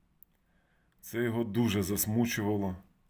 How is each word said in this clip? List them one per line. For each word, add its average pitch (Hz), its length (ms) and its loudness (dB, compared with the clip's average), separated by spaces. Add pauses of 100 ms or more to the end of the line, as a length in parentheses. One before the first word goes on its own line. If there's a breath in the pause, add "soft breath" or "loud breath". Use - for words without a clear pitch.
(1000)
Це 117 220 -4
його 117 220 0
дуже 104 380 2
засмучувало. 104 920 0 (340)